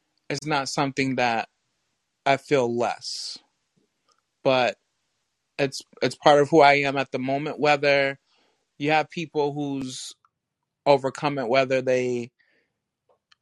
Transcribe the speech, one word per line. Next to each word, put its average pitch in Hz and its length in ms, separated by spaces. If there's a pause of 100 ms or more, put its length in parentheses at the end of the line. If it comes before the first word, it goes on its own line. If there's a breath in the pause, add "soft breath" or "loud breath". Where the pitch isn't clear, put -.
(300)
it's 147 160
not 143 220
something 135 480
that 120 320 (760)
I 139 120
feel 120 380
less, - 640 (1080)
but 127 320 (840)
it's, 143 240 (200)
it's 131 140
part 147 240
of 139 100
who 160 100
I 143 140
am 139 240
at 135 140
the 135 80
moment. 135 400
Whether 139 580 (600)
you 147 140
have 151 180
people 147 420
who's 135 640 (720)
overcome 139 520
it, 123 100
whether 131 340
they, 123 500 (1080)